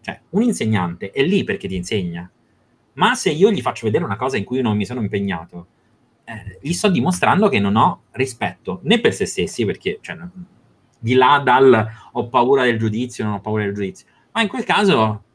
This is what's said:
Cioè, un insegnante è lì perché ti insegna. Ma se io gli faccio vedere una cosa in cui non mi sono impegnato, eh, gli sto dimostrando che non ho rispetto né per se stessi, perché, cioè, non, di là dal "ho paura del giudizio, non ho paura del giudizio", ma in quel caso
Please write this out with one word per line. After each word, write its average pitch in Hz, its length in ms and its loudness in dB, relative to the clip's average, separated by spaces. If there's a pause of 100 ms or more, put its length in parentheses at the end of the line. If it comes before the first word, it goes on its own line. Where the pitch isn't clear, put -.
Cioè, - 180 -10 (100)
un 196 120 0
insegnante 107 720 -2
è 139 100 -2
lì 175 220 2
perché 98 240 -4
ti 95 80 -6
insegna. 87 540 -4 (640)
Ma 202 200 2
se 240 160 -2
io 170 220 4
gli 160 100 -2
faccio 117 240 -4
vedere 135 180 0
una 127 120 -4
cosa 131 220 -4
in 101 80 -2
cui 131 160 -2
non 110 140 2
mi 104 100 0
sono 123 160 -6
impegnato, 90 680 -6 (560)
eh, - 380 -16
gli 147 120 -4
sto 208 160 -4
dimostrando 170 600 0
che 104 100 0
non 101 160 0
ho 143 360 2
rispetto 101 720 -6
né 208 160 2
per - 140 2
se 95 120 -4
stessi, 90 400 -4
perché, 87 360 -6
cioè, 85 140 -12
non, 85 160 -16 (680)
di 113 160 -2
là 131 300 6
dal 123 440 6 (260)
"ho 113 160 -4
paura 131 340 4
del 120 140 2
giudizio, 113 480 -4
non 104 100 -2
ho 95 60 -8
paura 107 220 -2
del 101 100 -4
giudizio", 98 340 -8 (240)
ma 226 100 -2
in 214 60 0
quel 254 160 -6
caso 135 600 2 (120)